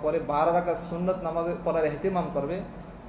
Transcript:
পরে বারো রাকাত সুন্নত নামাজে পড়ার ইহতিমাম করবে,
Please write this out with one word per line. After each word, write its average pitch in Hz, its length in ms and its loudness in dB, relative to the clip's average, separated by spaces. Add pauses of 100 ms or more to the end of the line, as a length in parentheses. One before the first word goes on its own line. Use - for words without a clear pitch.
পরে 156 180 2
বারো 151 340 4
রাকাত 175 240 2 (120)
সুন্নত 180 340 0
নামাজে 170 320 0 (100)
পড়ার 160 200 2
ইহতিমাম 175 480 0
করবে, 147 280 -2 (480)